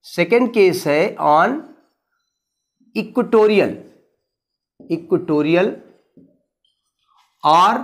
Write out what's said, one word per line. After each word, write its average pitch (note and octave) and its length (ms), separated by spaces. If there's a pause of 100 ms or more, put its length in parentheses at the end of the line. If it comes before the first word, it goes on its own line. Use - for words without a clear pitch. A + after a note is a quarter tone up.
सेकंड A#3 500
केस F#3 320
है D#3 300
on E3+ 420 (1400)
equatorial, G#3+ 800 (1160)
equatorial E3 800 (1700)
or E3+ 400